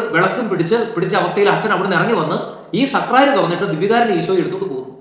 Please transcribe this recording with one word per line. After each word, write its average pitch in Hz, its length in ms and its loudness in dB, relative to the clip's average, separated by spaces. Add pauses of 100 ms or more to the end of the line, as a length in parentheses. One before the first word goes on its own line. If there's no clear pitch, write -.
(140)
വിളക്കും 185 380 0
പിടിച്ച്, 170 260 0 (180)
പിടിച്ച 175 260 -2
അവസ്ഥയിൽ 196 320 2
അച്ഛൻ 208 220 0
അവിടെ 190 120 -2
നിന്ന് 185 120 0
ഇറങ്ങി 214 220 2
വന്ന് 160 160 -2 (420)
ഈ - 20 4 (120)
സക്രാരി 262 440 2
തുറന്നിട്ട് 175 360 0
ദിവ്യകാരുണ്യ 208 480 2
ഈശോയെ 185 200 0
എടുത്തുകൊണ്ട് 190 300 -4
പോകുന്നു. - 300 -8